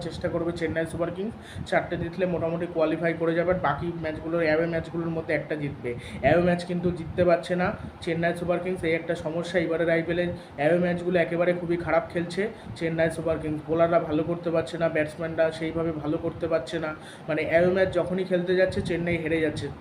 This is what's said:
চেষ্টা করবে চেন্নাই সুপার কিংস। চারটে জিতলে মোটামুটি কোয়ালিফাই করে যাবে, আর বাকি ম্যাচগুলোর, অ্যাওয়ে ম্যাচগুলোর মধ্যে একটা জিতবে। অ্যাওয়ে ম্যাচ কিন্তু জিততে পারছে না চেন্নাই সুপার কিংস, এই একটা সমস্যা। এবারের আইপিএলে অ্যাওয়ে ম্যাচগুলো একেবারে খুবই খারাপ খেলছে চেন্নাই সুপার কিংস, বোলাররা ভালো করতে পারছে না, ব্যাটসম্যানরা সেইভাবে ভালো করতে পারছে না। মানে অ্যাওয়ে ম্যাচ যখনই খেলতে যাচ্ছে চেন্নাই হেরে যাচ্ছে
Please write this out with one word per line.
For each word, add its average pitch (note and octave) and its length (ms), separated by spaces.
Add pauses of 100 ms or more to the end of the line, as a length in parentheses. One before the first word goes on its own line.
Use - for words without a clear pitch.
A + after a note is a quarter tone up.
চেষ্টা E3 280
করবে E3+ 220
চেন্নাই D#3+ 340
সুপার E3 260
কিংস। G3 220 (320)
চারটে E3+ 320
জিতলে E3+ 280
মোটামুটি E3+ 480
কোয়ালিফাই E3 400
করে E3 220
যাবে, F3 180
আর F3 60
বাকি D3 320 (100)
ম্যাচগুলোর, D#3+ 420
অ্যাওয়ে D#3 220
ম্যাচগুলোর E3+ 440
মধ্যে D#3+ 240
একটা D3 220
জিতবে। C3 400 (260)
অ্যাওয়ে D#3+ 220
ম্যাচ F3 220
কিন্তু F3 260
জিততে E3+ 340
পারছে F3 300
না F3+ 160 (300)
চেন্নাই E3+ 360
সুপার F3 220
কিংস, F#3 240
এই E3 100
একটা E3 220
সমস্যা। E3 440
এবারের E3 300
আইপিএলে E3+ 380 (300)
অ্যাওয়ে D#3+ 220
ম্যাচগুলো F3 400
একেবারে F3 340
খুবই E3+ 240
খারাপ E3 260 (100)
খেলছে F3 360 (260)
চেন্নাই E3 360
সুপার D#3+ 300
কিংস, D3+ 260
বোলাররা E3 320
ভালো D#3 240
করতে E3+ 280
পারছে E3 260
না, E3 120
ব্যাটসম্যানরা E3 640
সেইভাবে E3 400
ভালো D3+ 260
করতে E3 300
পারছে D#3+ 320
না। D#3 160 (320)
মানে D#3 220
অ্যাওয়ে F3 200
ম্যাচ F#3 240
যখনই F3 300
খেলতে F3+ 320
যাচ্ছে F#3 260
চেন্নাই E3+ 360
হেরে D#3+ 240
যাচ্ছে D3+ 260 (140)